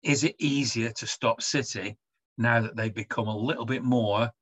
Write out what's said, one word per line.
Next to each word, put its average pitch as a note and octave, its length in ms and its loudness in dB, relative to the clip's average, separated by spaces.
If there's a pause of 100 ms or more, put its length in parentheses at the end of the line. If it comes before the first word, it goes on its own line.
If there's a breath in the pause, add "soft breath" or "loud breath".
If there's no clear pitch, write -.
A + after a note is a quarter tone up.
is C#3+ 180 2
it - 160 2
easier B2 520 0
to A2+ 160 -10
stop - 360 0
City A2 540 -4 (420)
now A#2 220 4
that G#2+ 160 -4
they've A2+ 180 -4
become A2 320 -4
a G#2+ 100 -2
little A#2+ 280 -2
bit B2 180 -2
more A#2 480 2 (120)